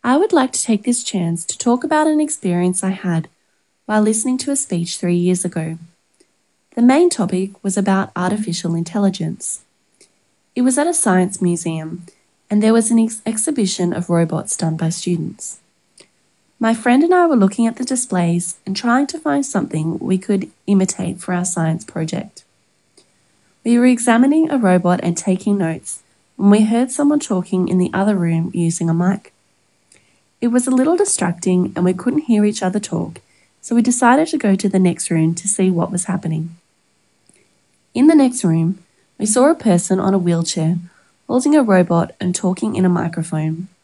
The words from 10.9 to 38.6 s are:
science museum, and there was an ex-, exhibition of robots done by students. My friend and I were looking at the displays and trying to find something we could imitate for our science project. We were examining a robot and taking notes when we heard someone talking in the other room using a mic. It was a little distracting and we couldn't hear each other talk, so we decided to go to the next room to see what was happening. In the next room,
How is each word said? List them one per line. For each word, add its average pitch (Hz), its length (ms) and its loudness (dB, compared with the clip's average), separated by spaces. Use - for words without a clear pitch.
science 185 480 0
museum, 170 600 -4
and 208 100 2
there 220 100 4
was 226 200 2
an 233 80 4
ex-, 226 260 -2
exhibition 220 680 -2
of 175 180 -4
robots 165 440 -2
done 160 220 -4
by 160 120 -2
students. - 680 -6
My 226 160 2
friend 247 260 2
and 339 100 4
I 359 140 4
were 320 100 2
looking 202 300 2
at 226 120 -2
the 254 60 -6
displays 175 800 -2
and 196 140 -6
trying 254 300 0
to 339 100 -10
find 285 260 -2
something 165 540 -4
we 185 220 -2
could 190 320 -4
imitate 190 520 0
for - 140 -6
our 175 120 -2
science 165 380 -2
project. - 600 -8
We 233 160 4
were 247 80 4
examining 254 640 4
a 277 80 0
robot 180 420 2
and 175 160 -2
taking 196 400 -2
notes 165 460 -6
when 202 160 4
we 214 100 6
heard 233 300 2
someone 294 280 2
talking 185 480 -2
in 185 120 0
the 180 120 2
other 202 240 0
room 170 380 0
using 165 340 -2
a 165 60 2
mic. 180 380 -2
It 240 80 0
was 247 180 0
a 262 40 0
little 269 260 2
distracting 185 800 0
and 180 100 0
we 185 80 2
couldn't 247 340 -2
hear 208 180 4
each 208 160 -2
other 190 180 -2
talk, 170 420 -8
so - 120 -6
we 233 80 4
decided 254 460 4
to 320 100 -4
go 202 160 2
to 190 160 0
the 190 80 0
next 175 320 0
room 160 240 2
to - 140 -8
see 190 240 0
what 170 200 -2
was 180 140 -4
happening. 165 500 -4
In 254 120 6
the 330 80 6
next 262 280 2
room, 165 400 0